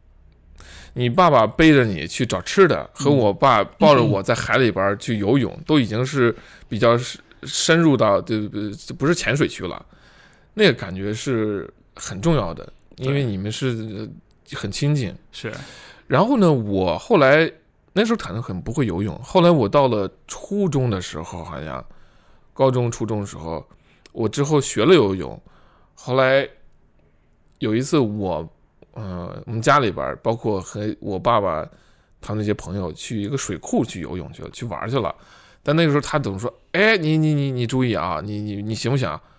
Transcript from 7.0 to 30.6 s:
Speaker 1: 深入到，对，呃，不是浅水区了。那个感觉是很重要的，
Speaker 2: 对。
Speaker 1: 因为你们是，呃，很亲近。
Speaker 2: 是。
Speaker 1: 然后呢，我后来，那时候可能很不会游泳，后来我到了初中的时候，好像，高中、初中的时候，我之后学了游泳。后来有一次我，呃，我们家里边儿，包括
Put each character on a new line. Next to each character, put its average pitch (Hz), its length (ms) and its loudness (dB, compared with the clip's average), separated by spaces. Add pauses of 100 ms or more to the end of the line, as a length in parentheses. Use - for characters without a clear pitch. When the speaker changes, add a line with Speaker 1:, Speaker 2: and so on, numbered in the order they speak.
Speaker 1:
深 - 340 2
入 160 180 6
到， 104 240 4
对， 107 320 -4
呃， 104 200 -8 (260)
不 135 80 -2
是 170 80 2
浅 123 220 -2
水 143 100 2
区 - 180 -8
了。 - 220 -10 (680)
那 214 100 2
个 170 80 6
感 95 200 -10
觉 98 220 -6
是 110 580 -4 (220)
很 - 260 -12
重 165 140 2
要 98 180 -2
的， - 160 -14 (280)
Speaker 2:
对。 127 100 -10
Speaker 1:
因 139 80 -2
为 143 80 0
你 107 160 -4
们 101 120 -6
是， 131 180 -4 (280)
呃， - 600 -16
很 101 140 -6
亲 143 200 -2
近。 131 220 -4 (160)
Speaker 2:
是。 - 220 -12 (560)
Speaker 1:
然 143 180 2
后 269 100 2
呢， 185 160 6
我 98 460 0
后 220 200 2
来， 151 300 6 (440)
那 202 120 2
时 226 80 0
候 233 40 0
可 - 160 -8
能 110 100 -6
很 95 180 -8
不 113 120 -8
会 127 120 -2
游 90 160 -2
泳， 101 220 -4
后 - 180 2
来 175 80 6
我 143 200 4
到 139 180 4
了 104 240 0 (160)
初 202 420 -4
中 131 220 0
的 95 100 -2
时 - 160 -12
候， 82 280 -10
好 76 180 -12
像， 65 220 -10 (680)
高 135 200 2
中、 123 180 -2
初 117 160 -6
中 107 140 -4
的 101 60 -8
时 - 100 -14
候， 82 280 -10 (460)
我 - 180 -2
之 139 140 -2
后 147 180 2
学 104 240 -2
了 156 80 6
游 107 220 6
泳。 73 260 -8 (540)
后 - 220 -6
来 131 320 2 (1120)
有 110 120 -2
一 113 80 0
次 143 180 0
我， 98 500 -2 (440)
呃， 90 540 -12
我 - 60 -10
们 110 100 -4
家 135 160 6
里 113 140 2
边 69 120 -6
儿， 67 120 -6
包 - 180 -2
括 107 260 -4